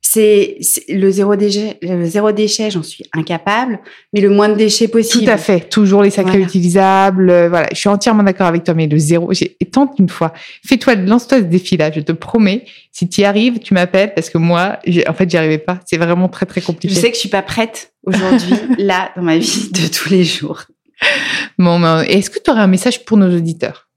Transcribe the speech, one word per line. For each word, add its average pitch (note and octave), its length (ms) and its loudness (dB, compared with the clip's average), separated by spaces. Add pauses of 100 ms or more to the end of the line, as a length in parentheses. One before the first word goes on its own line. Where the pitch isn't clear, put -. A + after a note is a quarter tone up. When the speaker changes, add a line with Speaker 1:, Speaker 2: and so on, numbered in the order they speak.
Speaker 1:
c'est, G#3+ 600 2
c'est - 280 -4
le G3 220 0
zéro G3 260 0
déchet, G#3 460 -2
le F3 240 -4
zéro G#3 260 0
déchet, G#3+ 380 -2
j'en F#3 120 -4
suis - 220 -16 (100)
incapable, G3+ 680 -4 (320)
mais G#3 80 0
le G3+ 100 4
moins G3+ 180 4
de G#3+ 60 2
déchets G#3+ 340 2
possible. A3+ 360 0
Speaker 2:
Tout G#3 60 4
à G#3+ 80 2
fait. F3+ 300 0
Toujours G3+ 340 4
les G3 80 4
sacs G3 160 -2
Speaker 1:
Voilà. F#3+ 140 2
Speaker 2:
réutilisables. F#3+ 920 2
Euh, F3 180 4
voilà. E3+ 240 0
Je - 60 -8
suis - 100 0
entièrement G#3 340 2
d'accord F#3+ 240 2
avec E3+ 180 0
toi, F3 100 0
mais D#3+ 120 0
le D3+ 120 2
zéro, E3 340 0
j'ai, - 280 -4
et - 60 -2
tente C4+ 320 0
une F#3 100 4
fois. D#3+ 240 -4 (320)
Fais-toi, B3 320 2
lance-toi A3 420 2
ce A3 60 2
défi-là, E3 480 0
je D#3 80 -4
te D3+ 120 -4
promets. G3+ 520 0 (280)
Si F3 160 -4
t'y G3 160 0
arrives, A3 360 0
tu - 140 -2
m'appelles F#3+ 400 0
parce E3 160 -6
que E3+ 80 -2
moi, F3 480 0
j'ai, F3 220 2
en D#3+ 60 -2
fait, F#3+ 160 0
j'y F3 60 0
arrivais D#3 220 0
pas. F3+ 280 -6
C'est E3+ 120 -4
vraiment F3 300 0
très, F3+ 180 -6
très - 140 -6
compliqué. F3+ 340 -4
Speaker 1:
Je E3+ 60 2
sais A3+ 80 2
que A#3+ 60 -2
je - 60 -6
suis - 100 -6
pas G3 120 -2
prête - 500 -6 (120)
aujourd'hui, F#3+ 500 0 (120)
<laughs> B3+ 120 0
là, F#3+ 380 -2
dans F#3 60 -6
ma E3 160 2
vie - 340 -4
de F3 160 -2
tous - 220 -6
les F#3 140 4
jours. D3+ 380 -6 (960)
Speaker 2:
Bon, F3 220 4
ben, E3 220 2
est-ce G3 280 0
que - 80 -8
t'aurais A#3 220 0
un G3+ 60 4
message F#3 380 0
pour A3 120 0
nos F#3 180 4
auditeurs ? E3 600 -6